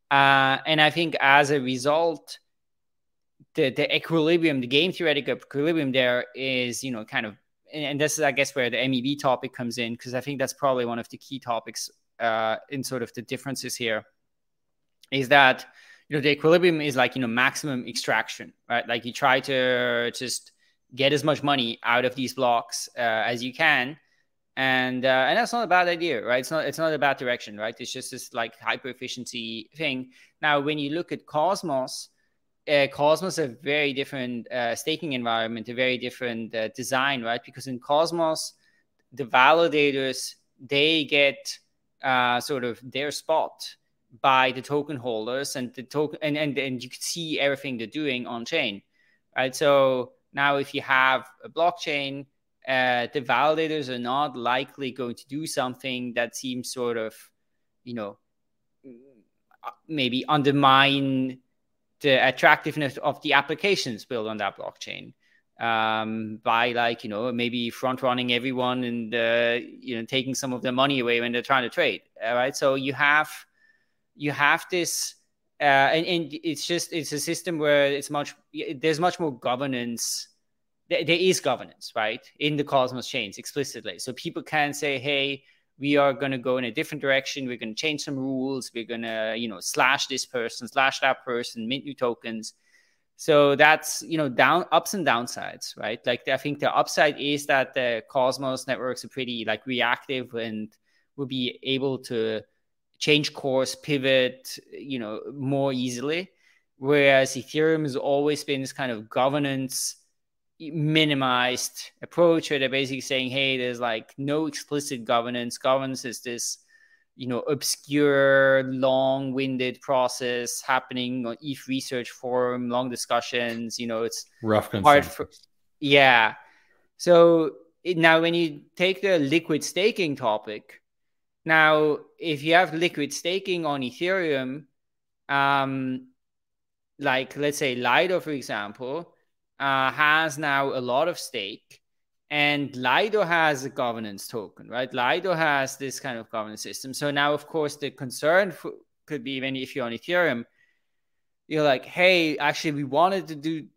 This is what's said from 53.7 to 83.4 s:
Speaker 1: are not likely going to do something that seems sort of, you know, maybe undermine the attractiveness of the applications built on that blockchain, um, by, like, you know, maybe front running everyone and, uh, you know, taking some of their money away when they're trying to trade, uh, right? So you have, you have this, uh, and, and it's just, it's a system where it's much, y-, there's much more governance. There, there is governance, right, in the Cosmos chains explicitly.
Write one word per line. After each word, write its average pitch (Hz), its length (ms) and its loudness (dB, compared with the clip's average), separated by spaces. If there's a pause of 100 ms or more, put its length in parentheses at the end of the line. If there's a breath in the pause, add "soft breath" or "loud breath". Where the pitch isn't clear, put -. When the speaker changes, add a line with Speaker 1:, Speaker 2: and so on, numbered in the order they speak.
Speaker 1:
are 123 100 -6
not 131 360 -2
likely 131 560 -2
going 120 240 -6
to - 120 -20
do 151 180 -8
something 127 680 -6
that 120 220 -2
seems 127 360 -8
sort 120 260 -4
of, 110 180 -6 (680)
you 123 100 -12
know, 104 240 -8 (1700)
maybe 131 380 0
undermine 139 1120 4 (640)
the 131 260 4
attractiveness 151 720 2
of - 240 -4
the 147 120 0
applications 143 720 0
built 110 220 -6
on 110 100 -6
that 98 200 -2
blockchain, 98 560 -12 (460)
um, 110 840 -2
by, 120 280 2
like, 117 320 0
you 107 80 -8
know, 113 200 -4
maybe 120 380 -2
front 127 320 -4
running 123 320 0
everyone 127 500 -2
and, 117 300 -6
uh, 117 460 2 (200)
you 127 180 -8
know, 113 80 -8
taking 131 280 -2
some 127 180 -6
of 120 120 -6
their 127 80 -2
money 135 280 2
away 120 220 2
when 120 100 -2
they're 120 120 -2
trying 135 200 2
to 117 60 -2
trade, 127 320 0 (240)
uh, 117 80 0
right? 127 220 0
So 135 200 2
you 135 180 -4
have, 147 360 4 (840)
you 147 160 -4
have 143 380 2
this, - 460 -4 (460)
uh, - 20 -2
and, 139 420 4
and 170 280 -2 (100)
it's 156 220 -4
just, 170 280 -4
it's 160 180 -6
a 147 80 -4
system 165 380 -4
where 147 300 4
it's 139 220 -4
much, 147 240 -6 (200)
y-, 151 260 -8
there's 156 200 0
much 175 200 0
more 147 180 -4
governance. 123 880 -4 (640)
There, 165 160 0
there 170 120 4
is 185 220 2
governance, 107 560 -6
right, 110 300 -4 (140)
in 151 180 0
the 139 80 0
Cosmos 127 420 0
chains 107 300 -6
explicitly. 120 640 -8